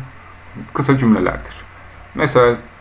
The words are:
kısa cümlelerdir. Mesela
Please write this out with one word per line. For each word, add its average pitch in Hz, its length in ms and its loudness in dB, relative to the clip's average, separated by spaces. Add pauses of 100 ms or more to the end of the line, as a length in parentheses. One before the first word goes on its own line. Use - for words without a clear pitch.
(760)
kısa 139 220 0
cümlelerdir. 107 580 0 (600)
Mesela 127 420 2 (240)